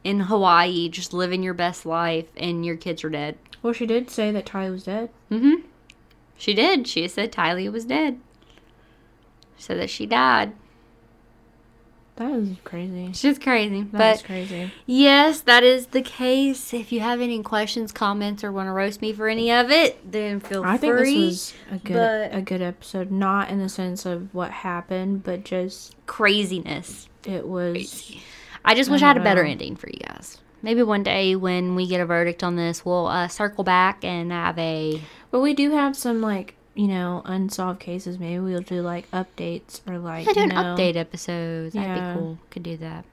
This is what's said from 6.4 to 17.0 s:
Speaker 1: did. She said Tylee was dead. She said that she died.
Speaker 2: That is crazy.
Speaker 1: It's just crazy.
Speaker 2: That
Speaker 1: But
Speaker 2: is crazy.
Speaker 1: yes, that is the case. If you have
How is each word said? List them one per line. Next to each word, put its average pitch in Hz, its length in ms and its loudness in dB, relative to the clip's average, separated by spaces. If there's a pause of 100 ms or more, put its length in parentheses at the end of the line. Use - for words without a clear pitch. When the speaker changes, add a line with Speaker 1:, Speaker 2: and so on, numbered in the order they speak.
Speaker 1:
did. 269 340 4
She 165 220 -2
said 214 240 -4
Tylee 180 360 -2
was 226 140 -6
dead. 262 340 -2 (1400)
She - 60 -20
said 185 140 -4
that - 120 -4
she - 160 -8
died. 220 480 4 (1600)
Speaker 2:
That 254 160 -6
is 214 180 -2 (160)
crazy. 180 400 -8
Speaker 1:
It's 185 160 -8
just 277 200 2
crazy. 208 420 2
Speaker 2:
That 202 140 -8
Speaker 1:
But 220 200 8
Speaker 2:
is - 60 -12
crazy. 185 480 -8 (140)
Speaker 1:
yes, 277 560 8
that 240 220 10
is 254 240 6
the 262 140 2
case. 262 720 0
If 233 180 -6
you 233 80 -2
have 240 220 -2